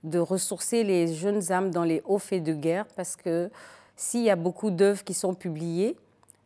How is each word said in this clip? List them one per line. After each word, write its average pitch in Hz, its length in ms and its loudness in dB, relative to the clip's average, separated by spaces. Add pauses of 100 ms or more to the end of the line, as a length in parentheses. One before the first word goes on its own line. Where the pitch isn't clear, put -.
de 160 140 -2
ressourcer 190 640 0
les 175 280 2
jeunes 185 380 0
âmes 190 200 2
dans 170 140 0
les 165 220 0
hauts 202 120 2
faits 190 240 -4
de 156 100 -2
guerre, 165 340 -2 (100)
parce 180 200 -8
que 175 340 -2 (460)
s'il - 260 -2
y 220 80 4
a 190 60 6
beaucoup 175 340 -2
d'œuvres 196 320 4
qui 185 120 -8
sont 185 200 -2
publiées, 170 640 -2 (500)